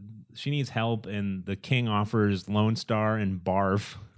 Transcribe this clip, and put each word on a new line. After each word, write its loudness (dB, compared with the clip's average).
she -6
needs -2
help, -2
and -4
the -2
king 0
offers 2
Lone 4
Star 0
and -2
Barf 2